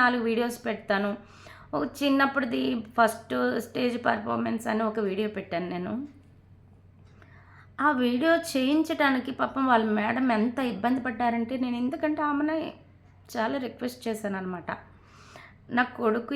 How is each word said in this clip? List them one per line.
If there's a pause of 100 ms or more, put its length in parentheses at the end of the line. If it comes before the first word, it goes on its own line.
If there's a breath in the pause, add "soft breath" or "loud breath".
నాలుగు
వీడియోస్
పెడతాను. (600 loud breath)
ఒక (180)
చిన్నప్పుడుది (360)
ఫస్ట్ (340)
స్టేజ్ (120)
పర్ఫార్మెన్స్
అని
ఒక
వీడియో
పెట్టాను
నేను. (1800 loud breath)
ఆ (140)
వీడియో (160)
చేయించడానికి
పాపం
వాళ్ళ (120)
మేడం
ఎంత (140)
ఇబ్బంది
పడ్డారంటే,
నేను
ఎందుకంటే
ఆమెనే (720)
చాలా
రిక్వెస్ట్
చేశాననమాట. (1000 loud breath)
నా (140)
కొడుకు